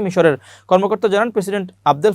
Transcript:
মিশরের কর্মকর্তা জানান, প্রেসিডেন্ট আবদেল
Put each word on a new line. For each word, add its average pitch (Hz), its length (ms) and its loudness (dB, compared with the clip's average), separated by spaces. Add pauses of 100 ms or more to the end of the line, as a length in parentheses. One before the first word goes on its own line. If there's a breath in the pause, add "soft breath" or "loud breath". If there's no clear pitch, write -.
মিশরের 165 300 0 (340 soft breath)
কর্মকর্তা 196 420 0
জানান, 202 220 0
প্রেসিডেন্ট 196 340 -4 (220)
আবদেল 160 240 0